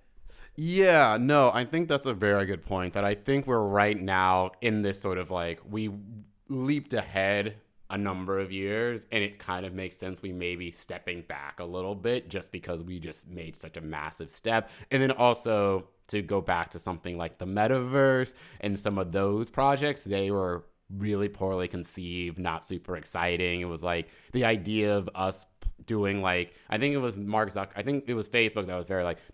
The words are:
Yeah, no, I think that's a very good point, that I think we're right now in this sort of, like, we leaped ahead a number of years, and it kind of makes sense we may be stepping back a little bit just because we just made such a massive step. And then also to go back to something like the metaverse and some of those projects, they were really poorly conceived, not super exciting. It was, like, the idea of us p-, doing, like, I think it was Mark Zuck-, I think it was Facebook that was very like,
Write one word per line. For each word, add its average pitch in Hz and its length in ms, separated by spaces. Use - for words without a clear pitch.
Yeah, 160 680
no, 135 320
I 120 120
think 160 240
that's 139 180
a 123 80
very 101 320
good 92 180
point, 90 300
that 101 100
I 104 100
think 135 320
we're 123 140
right 101 400
now 92 600
in 110 220
this 98 180
sort 92 180
of, 90 120
like, 85 380
we 107 220
leaped 135 460
ahead 101 600
a 98 80
number 95 400
of 95 140
years, 107 600
and 107 100
it 101 160
kind 92 280
of 92 80
makes 92 220
sense 92 260
we 95 100
may 87 240
be 87 140
stepping 87 520
back 71 380
a 90 40
little 92 300
bit 117 360
just 95 220
because 85 300
we 90 160
just 80 300
made 82 280
such 80 200
a 82 40
massive 78 500
step. 113 400
And 135 120
then 131 80
also 110 800
to 104 140
go 98 180
back 85 300
to - 80
something 87 400
like 82 200
the 90 80
metaverse 127 880
and 101 180
some 101 180
of 90 160
those 101 380
projects, 139 520
they 98 280
were 90 340
really 101 400
poorly 95 380
conceived, 87 720
not 85 260
super 90 320
exciting. 87 640
It 87 60
was, 82 160
like, 85 260
the 123 120
idea 107 520
of 95 200
us 95 280
p-, - 80
doing, 101 380
like, 90 320
I 107 80
think 143 160
it 143 40
was 120 180
Mark 104 340
Zuck-, 98 240
I 101 80
think 139 240
it 123 80
was 107 140
Facebook 110 380
that 90 100
was 87 100
very 95 160
like, 87 160